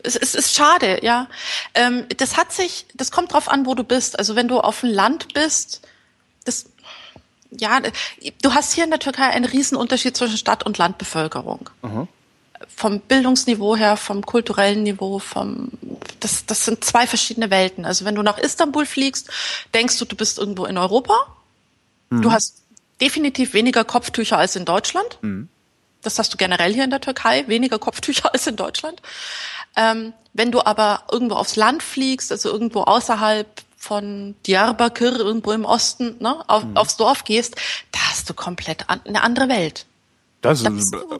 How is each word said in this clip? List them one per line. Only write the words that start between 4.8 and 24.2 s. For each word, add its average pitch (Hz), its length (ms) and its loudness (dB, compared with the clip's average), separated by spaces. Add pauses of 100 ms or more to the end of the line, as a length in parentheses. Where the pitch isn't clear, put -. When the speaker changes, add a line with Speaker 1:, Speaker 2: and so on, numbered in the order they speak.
Speaker 1:
dem 247 100 0
Land 220 440 0
bist, - 480 -2 (640)
das, - 180 -6 (840)
ja, 226 300 0 (600)
du - 140 4
hast - 180 2
hier 339 120 0
in 320 60 0
der 311 100 2
Türkei 269 260 -2
einen 240 180 2
Riesenunterschied 254 720 0
zwischen 220 220 -2
Stadt- - 260 0
und 208 140 -2
Landbevölkerung. 160 880 -2 (140)
Speaker 2:
Mhm. 117 260 -6 (680)
Speaker 1:
Vom 202 260 0
Bildungsniveau 247 760 2
her, 214 220 4
vom 202 260 -6
kulturellen 214 600 2
Niveau, 196 340 -4
vom, - 520 -6 (500)
das, - 260 -4
das - 180 -2
sind 226 180 -2
zwei 240 240 4
verschiedene 226 440 -2
Welten. 185 340 2
Also 185 220 -2
wenn 208 80 -2
du 208 80 -2
nach 208 160 2
Istanbul 294 480 0
fliegst, 269 420 -2 (460)
denkst 233 240 2
du, - 80 -4
du 202 100 -10
bist - 220 -2
irgendwo 196 260 -4
in 185 140 -4
Europa. 202 360 2 (960)
Speaker 2:
Mhm. - 140 2
Speaker 1:
Du 220 100 6
hast - 300 0 (400)
definitiv 277 500 0
weniger 233 320 4
Kopftücher 226 540 0